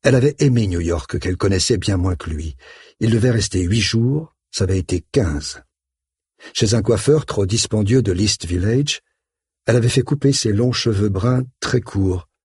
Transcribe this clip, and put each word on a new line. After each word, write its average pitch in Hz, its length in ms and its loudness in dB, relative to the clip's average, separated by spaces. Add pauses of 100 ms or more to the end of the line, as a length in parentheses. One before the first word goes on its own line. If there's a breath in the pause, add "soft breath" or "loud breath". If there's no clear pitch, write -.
Elle 131 120 4
avait 135 240 2
aimé 120 280 4
New 87 140 -2
York, 82 380 -4
qu'elle 90 180 -4
connaissait 98 400 0
bien 95 200 -2
moins 90 180 0
que - 140 -10
lui. 76 260 -8 (440 loud breath)
Il 110 120 2
devait 120 200 2
rester 98 300 -2
huit 101 200 0
jours, 127 540 -2 (160)
ça - 140 -2
avait 95 140 0
été 87 320 -4
quinze. 80 520 -2 (920 loud breath)
Chez 113 220 2
un 113 60 2
coiffeur 120 440 2
trop 98 200 -2
dispendieux 110 560 0
de 107 100 0
l'East - 340 -2
Village, 104 560 -2 (640)
elle 113 100 2
avait 120 140 2
fait 127 140 2
couper 139 280 0
ses 113 220 0
longs 120 180 2
cheveux 107 380 0
bruns 120 340 0 (160)
très - 220 -2
courts. 95 480 -4 (160)